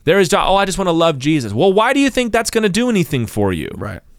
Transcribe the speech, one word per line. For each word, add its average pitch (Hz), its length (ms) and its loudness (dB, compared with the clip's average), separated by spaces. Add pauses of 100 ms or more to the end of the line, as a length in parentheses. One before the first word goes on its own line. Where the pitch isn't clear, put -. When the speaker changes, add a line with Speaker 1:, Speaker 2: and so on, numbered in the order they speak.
Speaker 1:
There 180 140 4
is, 180 100 2
do-, 196 80 2
"Oh, 185 180 2
I 196 80 2
just 185 140 -4
wanna 175 160 0
love 165 260 2
Jesus." 135 320 -2
Well, 170 220 2
why 220 180 2
do 277 80 0
you 277 100 4
think 240 220 -2
that's 226 200 0
gonna 220 180 0
do 233 200 0
anything 160 360 0
for 101 260 -2
you? 80 240 -6
Speaker 2:
Right. 95 240 -10 (200)